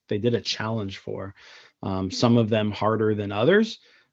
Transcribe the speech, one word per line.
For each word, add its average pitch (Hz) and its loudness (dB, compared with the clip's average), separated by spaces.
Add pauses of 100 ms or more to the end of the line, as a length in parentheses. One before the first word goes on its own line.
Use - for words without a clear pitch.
they 107 -2
did 117 0
a 104 0
challenge 107 -6
for. 101 -10 (480)
Um, 95 -2
some 120 4
of 113 4
them 107 0
harder 107 0
than 101 -4
others. 185 2 (340)